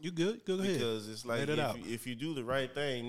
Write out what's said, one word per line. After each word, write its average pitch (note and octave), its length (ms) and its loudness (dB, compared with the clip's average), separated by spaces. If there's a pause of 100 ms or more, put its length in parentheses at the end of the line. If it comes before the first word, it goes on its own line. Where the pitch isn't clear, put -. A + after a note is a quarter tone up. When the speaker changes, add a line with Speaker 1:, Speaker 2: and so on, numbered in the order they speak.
Speaker 1:
You D#3+ 120 -6
good? F3+ 340 2
Go F#3 80 2
ahead. F#3+ 240 2
Speaker 2:
Because A2 300 2
it's A2 180 -8
like, A#2 140 2
Speaker 1:
Let C#3+ 100 0
it D3+ 80 2
Speaker 2:
if D3 80 4
Speaker 1:
out. A#2+ 180 0
Speaker 2:
you, G2 100 -4
if A#2 120 -6
you B2 80 -4
do D3 180 -2
the C3+ 120 -2
right C3 300 0
thing, C3+ 340 0